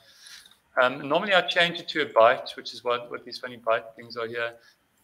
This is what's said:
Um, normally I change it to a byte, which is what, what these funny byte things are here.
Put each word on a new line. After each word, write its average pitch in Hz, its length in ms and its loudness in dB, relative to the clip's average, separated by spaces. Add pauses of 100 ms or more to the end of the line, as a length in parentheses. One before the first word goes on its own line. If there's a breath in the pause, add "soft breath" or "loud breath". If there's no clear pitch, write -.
(800 soft breath)
Um, 135 280 0
normally 190 260 0
I 175 80 6
change 170 380 0
it - 80 -16
to 156 140 -2
a 139 40 -2
byte, 120 500 4
which - 160 -14
is - 120 -16
what, 120 260 -4
what 127 140 -12
these 123 140 -16
funny 123 200 -14
byte 113 380 -2
things 120 200 -18
are 117 120 -6
here. 117 240 -6 (520 soft breath)